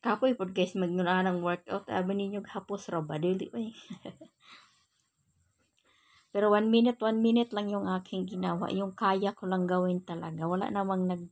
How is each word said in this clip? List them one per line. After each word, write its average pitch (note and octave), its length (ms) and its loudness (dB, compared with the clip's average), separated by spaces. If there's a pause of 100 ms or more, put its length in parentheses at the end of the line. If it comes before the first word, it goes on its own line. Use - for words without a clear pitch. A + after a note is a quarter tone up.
Kapoy B3+ 320 2
po, F#3+ 160 -4
guys. F#3 240 0
Magmula F3+ 480 2
ng F3+ 240 0
workout. F3 480 -4
Abi F#3 240 0
ninyo, G3 240 -4
hapos G3 480 -10
raw D#3+ 160 -2
ba? D3+ 160 -6
Dili, F#3 320 -2
eh. A3+ 160 -6 (320)
<laughs> - 160 -16 (2250)
Pero G3+ 160 4
one G#3+ 240 4
minute, A#3 320 6
one A3 160 2
minute A#3 320 4
lang G#3 160 -2
yung G3+ 160 -2
aking F#3 400 -4
ginawa. F#3 480 -4
Yung F#3+ 240 -4
kaya G3 400 0
ko - 80 -12
lang F#3 240 0
gawin F3+ 320 2
talaga. E3 480 -6
Wala F#3 240 -2
namang F#3+ 320 0
nag F3+ 160 -2 (100)